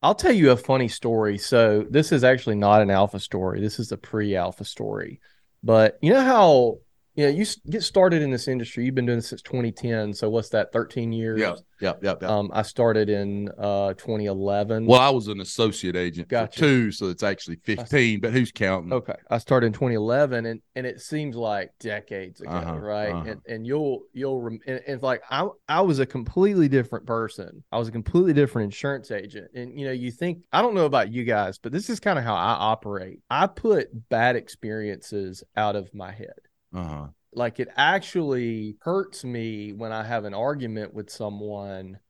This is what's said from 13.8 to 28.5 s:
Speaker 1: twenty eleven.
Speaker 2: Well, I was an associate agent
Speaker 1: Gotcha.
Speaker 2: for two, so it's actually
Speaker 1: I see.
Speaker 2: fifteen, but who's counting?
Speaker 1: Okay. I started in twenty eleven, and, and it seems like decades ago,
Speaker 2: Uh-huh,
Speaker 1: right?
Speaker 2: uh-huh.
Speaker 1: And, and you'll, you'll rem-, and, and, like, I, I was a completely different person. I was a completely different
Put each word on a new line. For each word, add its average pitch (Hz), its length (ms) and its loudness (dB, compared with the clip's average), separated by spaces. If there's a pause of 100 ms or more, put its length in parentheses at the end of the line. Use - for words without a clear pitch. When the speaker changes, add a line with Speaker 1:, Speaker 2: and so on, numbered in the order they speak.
Speaker 1:
twenty 107 320 -4
eleven. 101 600 -2
Speaker 2:
Well, 127 140 10
I 135 100 6
was 123 160 0
an 104 140 -8
associate 95 560 -2
agent 87 320 -4
Speaker 1:
Gotcha. 113 240 -2
Speaker 2:
for - 80 -6
two, 127 320 4
so 98 160 -6
it's 90 160 -6
actually 95 420 -4
Speaker 1:
I - 40 -4
see. 104 60 0
Speaker 2:
fifteen, 117 440 2
but 113 100 -2
who's 120 220 0
counting? 95 400 -2
Speaker 1:
Okay. 127 240 -4 (120)
I 117 100 0
started 120 280 4
in 110 60 2
twenty 120 240 -2
eleven, 120 500 0
and, 113 140 -8 (160)
and 127 100 -6
it - 140 -10
seems 151 340 -6
like 107 460 -4
decades 104 600 -10
ago, 76 120 -12
Speaker 2:
Uh-huh, 85 240 -6
Speaker 1:
right? 104 340 -4
Speaker 2:
uh-huh. 85 200 -8
Speaker 1:
And, - 180 -12
and 113 180 -10
you'll, 139 360 -4 (100)
you'll 135 280 -6
rem-, 113 280 -10
and, 131 180 -6
and, 131 160 -8
like, 127 260 -2
I, 151 200 -2 (200)
I 156 120 0
was 165 180 2
a 135 80 2
completely 180 640 2
different 123 360 0
person. 110 680 -8
I - 60 -2
was 117 100 -2
a 110 40 -12
completely 170 400 2
different 131 340 4